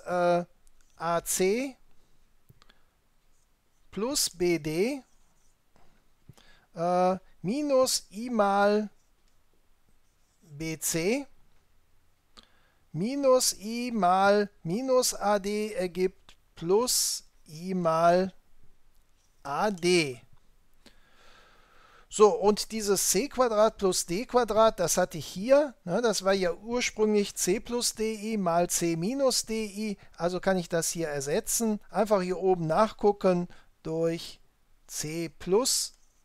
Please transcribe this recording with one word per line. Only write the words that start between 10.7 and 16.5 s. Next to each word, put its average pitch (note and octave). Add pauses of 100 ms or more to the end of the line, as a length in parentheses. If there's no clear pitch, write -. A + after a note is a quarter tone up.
C G#3+ (1700)
minus B3+
I A#3
mal G3+ (120)
minus B3+
A G#3
D G#3
ergibt F#3 (180)